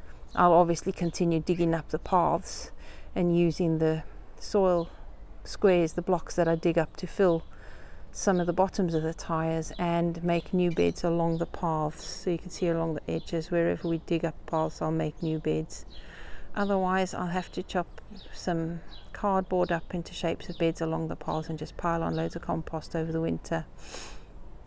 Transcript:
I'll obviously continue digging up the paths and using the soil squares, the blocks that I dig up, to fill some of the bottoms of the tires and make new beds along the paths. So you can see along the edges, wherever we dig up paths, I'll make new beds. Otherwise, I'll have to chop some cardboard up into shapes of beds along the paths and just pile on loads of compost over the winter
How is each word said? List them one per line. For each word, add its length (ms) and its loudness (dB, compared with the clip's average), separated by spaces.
I'll 200 8
obviously 400 6
continue 480 2
digging 320 4
up 160 -2
the 100 0
paths 720 0
and 220 4
using 420 4
the 240 2
soil 500 2
squares, 500 4
the 80 -2
blocks 340 0
that 120 4
I 80 4
dig 220 2
up, 200 2
to 100 -6
fill 360 4
some 260 2
of 80 2
the 60 2
bottoms 400 2
of 100 2
the 100 -2
tires 640 -2
and 460 0
make 300 0
new 180 4
beds 320 2
along 360 2
the 60 0
paths. 600 -2
So 240 -6
you 80 0
can 120 -10
see 200 -2
along 240 0
the 180 -6
edges, 400 -4
wherever 380 2
we 80 2
dig 260 -2
up 120 -2
paths, 360 -2
I'll 80 0
make 320 -2
new 160 0
beds. 480 -2
Otherwise, 580 2
I'll 140 -4
have 240 -2
to 120 -4
chop 360 -4
some 480 -2
cardboard 640 2
up 200 -2
into 200 -6
shapes 340 -2
of 100 -6
beds 220 2
along 300 -2
the 80 -6
paths 320 -4
and 100 -4
just 160 -10
pile 260 0
on 140 0
loads 220 -2
of 60 -10
compost 520 -4
over 160 -2
the 80 0
winter 460 -2